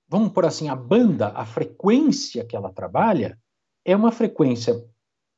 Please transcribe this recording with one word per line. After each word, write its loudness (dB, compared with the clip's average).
vamos 0
por 2
assim, -4
a -6
banda, 2
a -10
frequência 0
que -10
ela -8
trabalha -2
é 2
uma 4
frequência 0